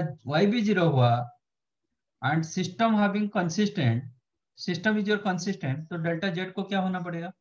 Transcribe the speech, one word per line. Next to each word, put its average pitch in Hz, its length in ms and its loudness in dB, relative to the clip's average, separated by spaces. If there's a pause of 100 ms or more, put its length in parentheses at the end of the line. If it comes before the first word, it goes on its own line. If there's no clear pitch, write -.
(260)
वाई 156 200 2
भी 233 160 2
ज़ीरो 185 280 2
हुआ, 127 200 4 (1120)
and 156 220 2
system 220 500 0
having 208 420 2
consistent, 165 680 2 (560)
system 185 420 -2
is 202 80 -2
your 208 160 2
consistent, 180 680 -4
तो 175 60 -6
डेल्टा 170 320 -2
जेड 185 240 -6
को 196 100 -6
क्या 190 180 -2
होना 185 200 -2
पड़ेगा? 170 400 -8